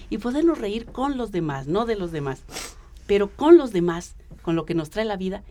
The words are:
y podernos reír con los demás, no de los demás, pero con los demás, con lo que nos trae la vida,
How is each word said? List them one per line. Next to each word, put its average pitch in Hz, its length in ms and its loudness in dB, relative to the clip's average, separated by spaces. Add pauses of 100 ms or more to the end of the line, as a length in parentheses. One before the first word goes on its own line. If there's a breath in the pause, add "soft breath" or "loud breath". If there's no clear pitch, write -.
y 220 100 -6
podernos 285 400 0
reír 220 280 -6
con 262 320 -4
los 220 140 -6
demás, 151 340 -4
no 196 180 0
de 226 120 -2
los 175 160 -8
demás, 143 320 -6 (640 loud breath)
pero 202 200 2
con 320 300 8
los 262 140 -4
demás, 175 420 -2 (280)
con 165 120 0
lo 160 100 0
que 170 100 -4
nos 156 160 -2
trae 214 140 -2
la 208 120 -4
vida, 190 340 -6